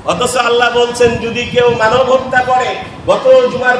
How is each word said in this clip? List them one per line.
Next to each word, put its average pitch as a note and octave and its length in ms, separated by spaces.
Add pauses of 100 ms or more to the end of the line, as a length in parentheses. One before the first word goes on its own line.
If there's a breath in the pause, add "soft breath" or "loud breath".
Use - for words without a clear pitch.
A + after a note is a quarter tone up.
অথচ A#3+ 300
আল্লাহ A#3+ 380
বলছেন, A#3+ 420
যদি A#3 300
কেউ A#3+ 320
মানব B3 340
হত্যা B3+ 300
করে, B3+ 340 (320)
গত B3 440
জুমার B3 280